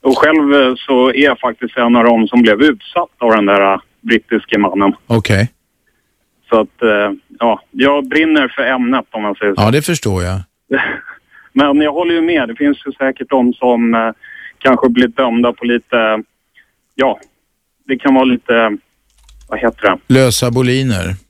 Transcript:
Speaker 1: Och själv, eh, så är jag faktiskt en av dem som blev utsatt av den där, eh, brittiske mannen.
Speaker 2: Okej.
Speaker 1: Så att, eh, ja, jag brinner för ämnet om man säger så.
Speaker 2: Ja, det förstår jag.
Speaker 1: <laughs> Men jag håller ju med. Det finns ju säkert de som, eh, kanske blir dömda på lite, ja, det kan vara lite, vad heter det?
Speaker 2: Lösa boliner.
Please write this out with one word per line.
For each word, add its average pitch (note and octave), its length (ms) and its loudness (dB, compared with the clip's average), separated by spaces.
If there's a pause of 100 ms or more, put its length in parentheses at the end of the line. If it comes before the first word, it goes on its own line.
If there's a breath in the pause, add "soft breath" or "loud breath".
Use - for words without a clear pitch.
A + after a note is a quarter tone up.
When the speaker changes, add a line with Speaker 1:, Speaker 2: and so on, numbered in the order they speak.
Speaker 1:
Och C3+ 140 2
själv, D3 360 2
eh, C3 240 2
så C3 320 0
är C3+ 140 0
jag C3+ 160 0
faktiskt A#2 380 -6
en A#2+ 180 2
av A#2 80 4
dem A2+ 240 2
som A#2+ 140 2
blev A2 200 4
utsatt D#3 560 -2
av A#2 140 0
den G#2 140 2
där, G2 280 2
eh, F#2 60 -4 (220)
brittiske - 560 -2
mannen. G2 360 0 (140)
Speaker 2:
Okej. G#2+ 440 0 (1000)
Speaker 1:
Så A2+ 120 2
att, - 200 -8
eh, G#2 300 0 (280)
ja, A2+ 220 -2 (100)
jag C3+ 360 0
brinner D3+ 400 0
för - 160 -8
ämnet B2+ 480 -2
om A2 100 -8
man G#2 140 -6
säger G2+ 200 -2
så. F#2+ 60 -4
Speaker 2:
Ja, G#2+ 100 2
det D3+ 100 0
förstår G#2 420 -4
jag. F#2 160 -6 (300)
Speaker 1:
<laughs> C3+ 100 -2 (760 loud breath)
Men C#3+ 280 2
jag D3 120 0
håller E3+ 220 -2
ju E3 60 0
med. D#3+ 260 0
Det A#2 80 -10
finns C#3+ 220 0 (100)
ju C3+ 40 -10
säkert C3+ 380 -6
de B2 240 2
som, A#2 400 0
eh, A2+ 180 0 (480 loud breath)
kanske B2+ 300 2
blir B2 180 2
dömda A#2+ 460 0
på A#2+ 120 -10
lite, A2+ 580 -2 (720 soft breath)
ja, C3 240 -2 (680)
det C3 100 -2
kan C3+ 160 0
vara C3 100 4
lite, A#2 540 0 (720)
vad G#2+ 120 -8
heter A#2 220 -4 (260)
det? B2+ 60 2
Speaker 2:
Lösa B2+ 380 2
boliner. B2 640 -2 (140)